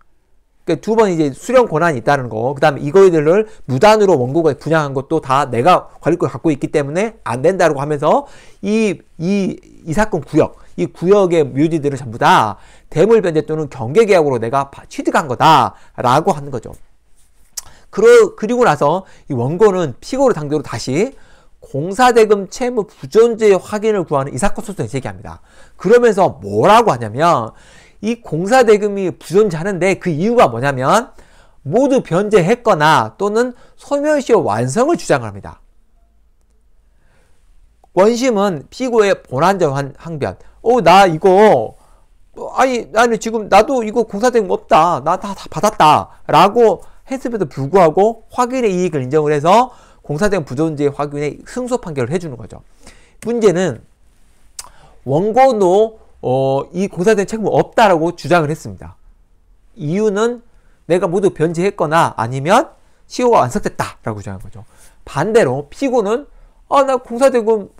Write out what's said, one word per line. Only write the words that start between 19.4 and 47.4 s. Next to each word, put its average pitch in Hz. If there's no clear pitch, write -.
피고를 262
상대로 151
다시 156
공사대금 202
채무 247
부존재 214
확인을 208
구하는 139
이 135
사건 202
소송을 175
제기합니다. 98
그러면서 202
뭐라고 165
하냐면 120
이 220
공사대금이 202
부존재하는데 180
그 -
이유가 196
뭐냐면 139
모두 247
변제했거나 170
또는 220
소멸시효 285
완성을 131
주장을 135
합니다. 98
원심은 208
피고의 226
본안전 170
환-, 139
항변, 131
"어, 240
나 185
이거, 180
어, -
아니, 240
나는 226
지금 220
나도 220
이거 214
공사대금 214
없다. 170
나 165
다, 196
다 -
받았다."라고 170
했음에도 240